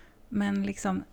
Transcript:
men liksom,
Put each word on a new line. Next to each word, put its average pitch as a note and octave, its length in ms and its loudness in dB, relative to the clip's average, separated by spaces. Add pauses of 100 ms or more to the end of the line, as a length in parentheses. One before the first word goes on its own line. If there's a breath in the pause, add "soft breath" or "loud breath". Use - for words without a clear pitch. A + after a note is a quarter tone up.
(300 loud breath)
men G3+ 340 2
liksom, G3 500 -2